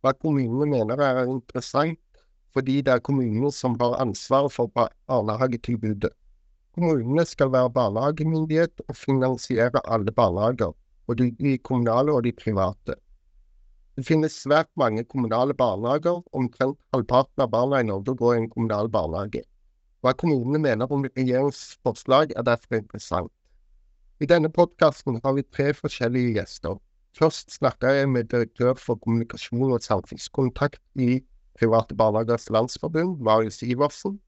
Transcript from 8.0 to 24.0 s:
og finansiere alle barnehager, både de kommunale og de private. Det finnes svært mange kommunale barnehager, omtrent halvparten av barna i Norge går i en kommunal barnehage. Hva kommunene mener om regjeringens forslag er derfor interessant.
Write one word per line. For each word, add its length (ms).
og 100
finansiere 880
alle 260
barnehager, 600
både 320
de 240
kommunale 560
og 80
de 80
private. 640
Det 140
finnes 340
svært 300
mange 240
kommunale 480
barnehager, 720
omtrent 460
halvparten 500
av 80
barna 320
i 80
Norge 240
går 180
i 60
en 160
kommunal 320
barnehage. 560
Hva 160
kommunene 480
mener 240
om 240
regjeringens 720
forslag 480
er 160
derfor 320
interessant. 480